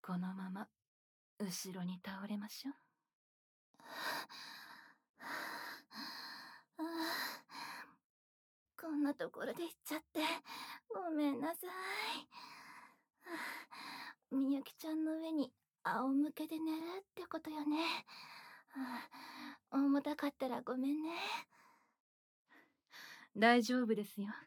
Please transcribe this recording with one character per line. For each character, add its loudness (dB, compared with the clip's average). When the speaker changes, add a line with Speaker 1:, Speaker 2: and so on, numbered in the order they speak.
Speaker 1:
こ -2
の -2
ま -6
ま、 -6
後 -2
ろ -4
に -2
倒 -6
れ 0
ま -6
し -8
ょ -2
う。 -8
Speaker 2:
<sighs> -
あ -14
あ。 0
こ -4
ん 4
な 6
と -2
こ -10
ろ 0
で -2
行 -6
っ -14
ち -2
ゃ 0
っ -4
て、 0
ご -2
め 4
ん -2
な 0
さ -8
い。 -8
<sighs> -
み 6
ゆ 2
き -12
ち -10
ゃ 0
ん 4
の 2
上 -2
に 2
仰 4
向 6
け -4
で -4
寝 0
る -4
っ -20
て -8
こ -4
と -8
よ -2
ね。 2
<sighs> -4
重 8
た 0
か 0
っ -2
た 2
ら 0
ご 0
め 4
ん 2
ね。 -2
Speaker 1:
大 10
丈 4
夫 4
で 0
す -6
よ。 -2